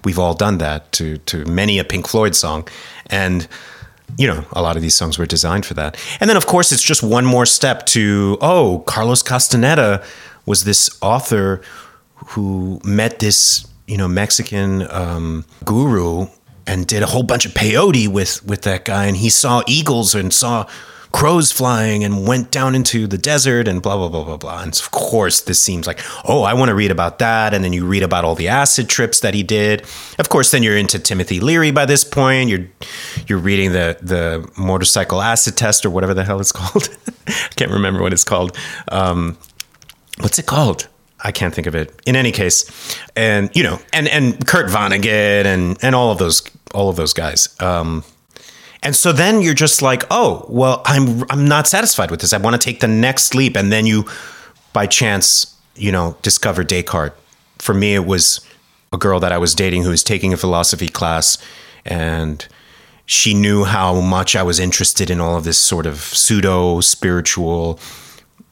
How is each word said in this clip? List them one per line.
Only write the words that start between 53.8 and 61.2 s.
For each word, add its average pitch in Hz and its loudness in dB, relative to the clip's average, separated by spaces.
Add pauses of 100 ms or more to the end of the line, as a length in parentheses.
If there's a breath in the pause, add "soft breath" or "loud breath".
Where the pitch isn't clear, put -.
you, 107 2 (680 loud breath)
by 104 2
chance, - 2 (200)
you 101 -2
know, 85 0
discover 90 0
Descartes. 85 -2 (440)
For - -2
me, 101 2
it 92 0
was 92 0 (520 soft breath)
a - -6
girl 92 2
that 90 0
I 87 0
was 85 0
dating 90 0
who 87 0
was 82 0
taking 95 0
a 87 0
philosophy 85 -2
class, 82 -2 (480 loud breath)